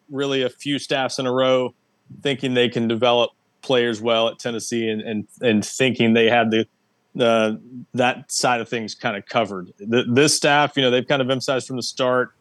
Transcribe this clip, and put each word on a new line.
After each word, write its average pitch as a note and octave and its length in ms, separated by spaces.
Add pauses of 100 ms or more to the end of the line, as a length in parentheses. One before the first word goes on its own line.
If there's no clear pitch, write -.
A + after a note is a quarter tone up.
(100)
really C#3 320
a B2 80
few C#3+ 280
staffs C3 400
in C3+ 80
a B2 60
row B2+ 420 (480)
thinking C3+ 300
they B2 160
can A#2 200
develop A#2+ 420 (320)
players A#2+ 380
well A2+ 280
at G#2+ 100
Tennessee A2+ 500
and, G#2+ 120
and, G#2+ 280 (120)
and G#2+ 240
thinking A#2 480
they A2+ 160
had A2+ 220
the, A2 160 (480)
the, A2+ 460 (340)
that B2 360
side B2 300
of G#2+ 80
things A2 260
kinda G2+ 280
covered. G2 560
Th-, A2+ 300
this C#3 280
staff, D3 400
you C#3 60
know, B2+ 80
they've B2 160
kind C#3+ 160
of B2+ 80
emphasized C3 360
from C3 100
the A#2+ 60
start B2+ 580